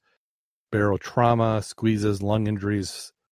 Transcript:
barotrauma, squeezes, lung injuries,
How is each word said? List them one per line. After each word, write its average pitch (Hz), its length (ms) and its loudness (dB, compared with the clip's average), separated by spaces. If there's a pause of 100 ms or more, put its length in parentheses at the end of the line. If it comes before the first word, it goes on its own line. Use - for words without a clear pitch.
(720)
barotrauma, 110 920 2
squeezes, 107 580 0
lung 107 240 0
injuries, 101 640 -4 (220)